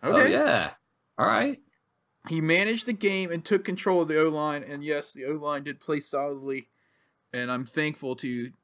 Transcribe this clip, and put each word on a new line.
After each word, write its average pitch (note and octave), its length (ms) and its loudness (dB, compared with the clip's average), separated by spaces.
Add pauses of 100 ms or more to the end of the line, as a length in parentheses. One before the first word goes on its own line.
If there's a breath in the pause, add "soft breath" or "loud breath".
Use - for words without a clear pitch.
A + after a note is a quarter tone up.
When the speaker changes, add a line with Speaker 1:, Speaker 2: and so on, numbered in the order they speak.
Speaker 1:
Oh, D#3 100 2
Speaker 2:
Okay. B3+ 180 8
Speaker 1:
yeah. A#2+ 400 4 (460)
All - 100 2
right. A2+ 320 2 (680)
Speaker 2:
He D#3+ 120 -2
managed G3 440 2
the B3 80 -2
game F#3+ 380 0
and E3 120 -4
took F#3+ 200 2
control F#3 380 2
of D#3+ 60 0
the D#3 120 2
O-line. D3+ 440 0
And C#3+ 200 -10
yes, D3 300 -4
the C3+ 120 -10
O-line D3 380 -4
did C#3 160 -10
play D3+ 200 -2
solidly. C#3 720 -4 (640)
And B2 180 -4
I'm B2 140 -2
thankful D3+ 520 -2
to B2 340 -6 (120)